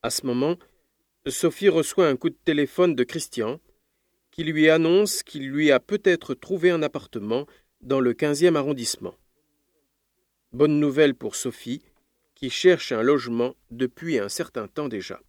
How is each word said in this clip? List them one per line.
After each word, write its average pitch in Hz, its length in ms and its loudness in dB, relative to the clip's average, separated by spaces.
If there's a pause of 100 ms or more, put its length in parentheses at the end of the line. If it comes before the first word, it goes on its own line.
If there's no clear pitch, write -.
À 117 100 -4
ce - 160 -6
moment, 135 280 0 (680)
Sophie 170 420 -2
reçoit 165 400 2
un 139 80 2
coup 165 140 -4
de - 160 -10
téléphone 156 480 0
de 123 100 0
Christian, 127 560 -6 (680)
qui - 140 -10
lui 156 260 4
annonce 170 540 2
qu'il 135 260 -12
lui 147 220 2
a 127 80 6
peut-être 185 560 0
trouvé 180 340 0
un 165 140 0
appartement 123 640 -6 (340)
dans 135 180 0
le 123 140 2
quinzième 156 420 2
arrondissement. 135 640 -6 (1300)
Bonne 147 280 2
nouvelle 147 360 2
pour 110 200 -10
Sophie, - 480 -10 (520)
qui 131 160 -8
cherche - 400 2
un 113 100 -2
logement 123 540 0 (160)
depuis 127 480 -4
un 101 100 -4
certain 117 380 -8
temps 147 220 -8
déjà. 101 400 -10